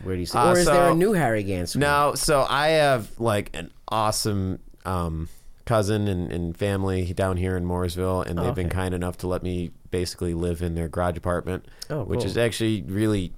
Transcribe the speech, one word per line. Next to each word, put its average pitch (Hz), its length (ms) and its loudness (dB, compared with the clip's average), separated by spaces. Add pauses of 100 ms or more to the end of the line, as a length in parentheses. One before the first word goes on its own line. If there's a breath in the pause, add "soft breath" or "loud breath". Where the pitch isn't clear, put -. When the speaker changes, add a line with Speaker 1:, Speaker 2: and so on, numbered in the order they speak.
Speaker 1:
where 92 140 -4
do 90 40 -2
you 87 60 -4
sleep? 120 180 0
Speaker 2:
Uh, 117 40 6
Speaker 1:
Or 143 100 6
is 170 80 4
there 175 200 6
a 170 40 6
Speaker 2:
so 165 40 4
Speaker 1:
new 185 180 4
Harry 117 320 2
Gant 90 240 -2
suite? 131 120 -2
Speaker 2:
No, 143 360 4
so 139 320 4
I 143 220 2
have, 139 380 4 (120)
like, 107 340 0
an 82 160 -8 (160)
awesome, 107 720 0 (260)
um, 85 440 -2 (360 soft breath)
cousin 107 440 2
and, 90 240 -2
and 85 240 -4
family 95 560 0
down 95 240 0
here 92 200 0
in 87 80 -2
Mooresville, 90 600 -2
and 85 140 -4
Speaker 1:
Oh, 87 40 0
Speaker 2:
they've 87 100 -2
been 90 120 -2
Speaker 1:
okay. 87 80 -4
Speaker 2:
kind 92 200 -2
enough 90 240 -4
to 92 100 -6
let 90 160 -2
me 87 260 -4 (220)
basically 90 420 -2
live 85 280 -2
in 85 120 -2
their 82 140 -4
garage 87 280 -2
apartment, 87 480 -4 (260 loud breath)
Speaker 1:
Oh, 139 140 -4
Speaker 2:
which - 160 -2
Speaker 1:
cool. 117 60 -2
Speaker 2:
is 95 120 -2
actually 110 440 0
really, 98 560 0